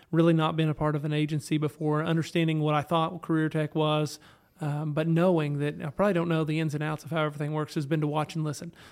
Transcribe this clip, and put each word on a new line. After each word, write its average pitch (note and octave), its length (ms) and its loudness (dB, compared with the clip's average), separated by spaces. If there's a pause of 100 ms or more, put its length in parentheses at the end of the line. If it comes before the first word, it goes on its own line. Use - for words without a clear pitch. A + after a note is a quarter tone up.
really E3 220 6
not D#3+ 240 4
been D#3 140 2
a D3+ 40 0
part D3+ 220 0
of C#3+ 80 -4
an D3+ 80 -2
agency D3+ 460 0
before, D3+ 440 0
understanding D#3+ 600 0
what D3+ 140 2
I D3 60 2
thought E3 400 -2
career D#3 280 0
tech D#3 260 -4
was, D3+ 440 0 (420)
um, D3 320 -4
but D#3 160 0
knowing D#3+ 500 2
that D3 240 -4
I D#3 60 -6
probably G3 240 0
don't E3+ 160 0
know D#3+ 160 2
the D#3 140 -2
ins D#3 140 -2
and D3+ 100 -2
outs D3+ 200 -6
of - 80 -10
how D#3 140 0
everything D3 280 -4
works, D3+ 220 -4
has D#3 100 -2
been D#3 140 0
to D3+ 80 0
watch D3+ 280 -2
and D#3 100 -2
listen. D3+ 280 -8 (180)